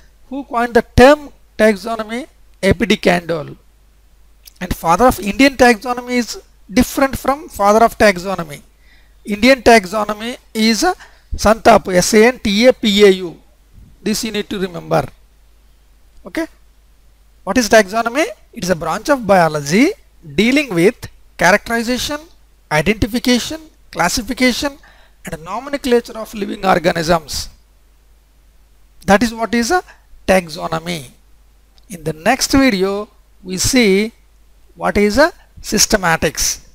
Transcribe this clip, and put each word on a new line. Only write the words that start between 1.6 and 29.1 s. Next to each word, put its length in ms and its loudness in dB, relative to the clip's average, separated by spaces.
A 120 2
P 100 -2
D 140 0
Candolle. 580 -4
And 160 -6
father 300 2
of 140 2
Indian 360 0
taxonomy 600 0
is 240 -6
different 460 0
from 320 -4
father 340 2
of 140 2
taxonomy. 640 -2
Indian 380 2
taxonomy 760 0
is, 320 0
uh, 80 0
Santapau, 600 2
S 180 2
A 140 6
N 140 0
T 260 0
A 80 6
P 320 4
A 20 10
U. 320 0
This 200 -4
you 100 -8
need 180 -6
to 80 -6
remember. 500 -4
Okay? 200 -8
What 140 -4
is 140 0
taxonomy? 560 2
It 120 -12
is 40 -6
a 80 0
branch 320 -6
of 180 0
biology 680 2
dealing 400 0
with 340 0
characterization, 840 -2
identification, 920 -2
classification 840 -2
and 200 -12
nomenclature 720 -4
of 160 -14
living 300 -8
organisms. 840 -2
That 160 4